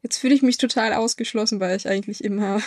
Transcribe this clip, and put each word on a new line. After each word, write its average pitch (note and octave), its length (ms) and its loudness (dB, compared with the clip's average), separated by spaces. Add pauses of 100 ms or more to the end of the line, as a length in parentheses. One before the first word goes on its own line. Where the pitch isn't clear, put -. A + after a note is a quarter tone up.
Jetzt - 160 -6
fühle C4 160 4
ich C4+ 80 4
mich B3 140 4
total A3+ 380 0
ausgeschlossen, A3+ 640 -2
weil F#3 160 0
ich F#3+ 100 -6
eigentlich G3 380 -4
immer G3+ 420 0